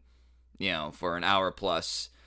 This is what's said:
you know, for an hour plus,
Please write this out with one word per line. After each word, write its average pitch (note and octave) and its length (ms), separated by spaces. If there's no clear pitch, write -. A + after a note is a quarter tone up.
you F#2+ 120
know, D#2 220
for F2 240
an F2 80
hour F#2+ 300
plus, - 560